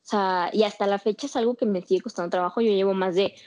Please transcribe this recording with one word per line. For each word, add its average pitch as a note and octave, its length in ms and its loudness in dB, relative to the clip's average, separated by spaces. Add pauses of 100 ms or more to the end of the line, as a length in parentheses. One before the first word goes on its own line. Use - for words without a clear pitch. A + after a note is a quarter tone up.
o - 60 -20
sea, F#3 420 0
y A3 120 4
hasta A3 240 -2
la G3+ 120 0
fecha G#3+ 280 -4
es - 80 -8
algo A#3+ 200 0
que A#3+ 100 -2
me G3 160 0
sigue F#3 200 0
costando F3+ 280 -6
trabajo. F3+ 300 -2
Yo A3+ 120 2
llevo G3 220 2
más F#3+ 220 0
de F#3+ 200 0 (120)